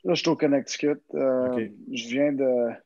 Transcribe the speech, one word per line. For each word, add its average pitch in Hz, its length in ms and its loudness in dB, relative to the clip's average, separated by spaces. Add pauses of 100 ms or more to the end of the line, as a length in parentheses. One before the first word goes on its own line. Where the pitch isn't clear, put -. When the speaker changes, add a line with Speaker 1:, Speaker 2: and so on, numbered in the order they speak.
Speaker 1:
Là, 180 100 2
je - 60 -2
suis 165 80 2
au 156 60 4
Connecticut. 147 640 0 (140)
Euh, 131 340 0
Speaker 2:
Ok. 123 140 -2 (320)
Speaker 1:
je 117 160 -8
viens 143 240 0
de 127 380 2 (140)